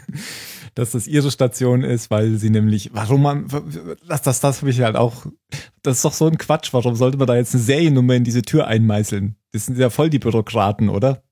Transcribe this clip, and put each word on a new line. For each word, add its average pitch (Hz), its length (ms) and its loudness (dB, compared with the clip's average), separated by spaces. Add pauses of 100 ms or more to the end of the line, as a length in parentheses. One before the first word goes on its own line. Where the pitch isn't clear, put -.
<laughs> - 760 -16
dass 123 160 -2
das 117 140 -4
ihre 147 260 0
Station 123 520 0
ist, 120 260 -4
weil 110 280 2
sie 107 120 0
nämlich, 107 440 2
warum 110 280 2
man, 143 260 0 (600)
das, 160 140 -4
das, 131 180 0
das 139 220 0
hab 143 80 -2
ich 123 120 2
halt 113 140 0
auch, 120 300 0 (580)
das 131 140 0
ist - 80 0
doch 147 80 0
so 160 140 2
ein 160 100 0
Quatsch, - 360 -2
warum 120 220 2
sollte 127 220 2
man 135 100 2
da 120 80 2
jetzt 120 180 0
eine 123 100 2
Seriennummer 131 520 4
in 120 80 2
diese 120 180 0
Tür - 260 0
einmeißeln? 104 680 0 (160)
Das 110 140 -6
sind 127 120 -6
ja 127 120 4
voll 151 200 0
die 147 100 2
Bürokraten, 107 680 0
oder? 113 420 0